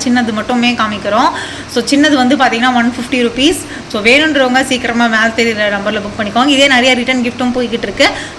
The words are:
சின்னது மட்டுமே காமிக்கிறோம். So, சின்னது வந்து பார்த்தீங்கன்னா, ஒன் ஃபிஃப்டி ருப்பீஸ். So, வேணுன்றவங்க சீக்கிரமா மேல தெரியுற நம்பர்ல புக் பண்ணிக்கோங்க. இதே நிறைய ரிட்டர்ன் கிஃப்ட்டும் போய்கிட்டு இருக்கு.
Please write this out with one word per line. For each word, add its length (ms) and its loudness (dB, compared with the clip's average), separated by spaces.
சின்னது 260 2
மட்டுமே 400 0
காமிக்கிறோம். 560 0
So, 200 -2
சின்னது 240 4
வந்து 220 4
பார்த்தீங்கன்னா, 380 2
ஒன் 180 2
ஃபிஃப்டி 220 -6
ருப்பீஸ். 420 0
So, 100 -4
வேணுன்றவங்க 640 2
சீக்கிரமா 420 0
மேல 200 0
தெரியுற 480 0
நம்பர்ல 240 -4
புக் 200 -8
பண்ணிக்கோங்க. 280 0
இதே 200 4
நிறைய 280 2
ரிட்டர்ன் 280 -2
கிஃப்ட்டும் 360 -2
போய்கிட்டு 240 -2
இருக்கு. 260 2